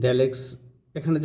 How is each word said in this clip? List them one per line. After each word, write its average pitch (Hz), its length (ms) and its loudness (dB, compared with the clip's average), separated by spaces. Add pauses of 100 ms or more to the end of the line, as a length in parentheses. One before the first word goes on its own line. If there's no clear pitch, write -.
del 123 160 4 (120)
X, - 20 -6 (640)
এখানে 156 280 0